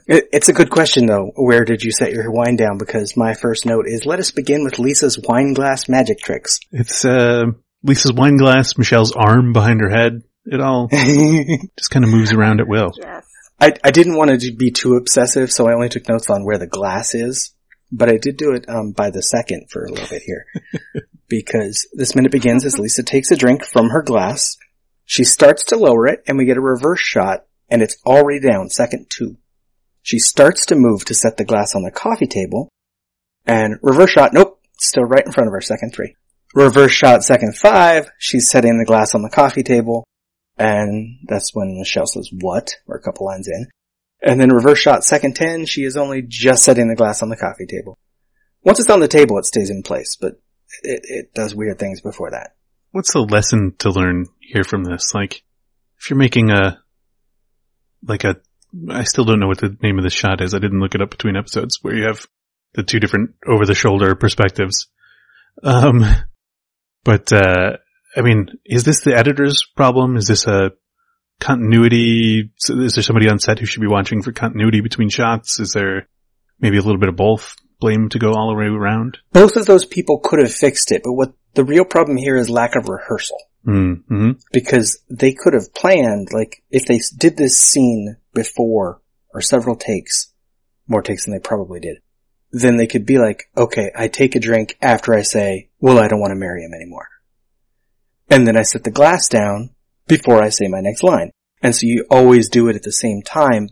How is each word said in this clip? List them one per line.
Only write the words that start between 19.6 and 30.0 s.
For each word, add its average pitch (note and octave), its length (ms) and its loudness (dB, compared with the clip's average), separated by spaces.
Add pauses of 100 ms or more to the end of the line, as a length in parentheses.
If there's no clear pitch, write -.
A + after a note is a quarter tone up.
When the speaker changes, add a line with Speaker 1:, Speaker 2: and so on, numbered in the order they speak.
Speaker 1:
for - 140 -12
a - 60 -14
little - 160 -12
bit - 140 -12
here. - 240 -14 (280)
<laughs> - 280 -12 (260)
Because G#2+ 680 -4
this B2+ 220 -4
minute C3 160 4
begins B2+ 340 0
as C3+ 120 -4
Lisa G#2+ 240 -4
takes C3+ 300 0
a F3 40 4
drink B2+ 300 0
from A#2 240 0
her D3+ 140 -2
glass. A#2 540 -4 (480)
She - 180 -2
starts - 420 4
to A#4 100 0
lower B2 300 4
it, - 220 -2
and C#3 100 -2
we C3 80 0
get B2 120 2
a C3 40 -4
reverse C3+ 380 -2
shot, F#2+ 460 -4 (220)
and A#2 140 2
it's - 240 -4
already C#3+ 340 4
down, G#2 300 0
second - 400 -4
two. - 280 -10 (680)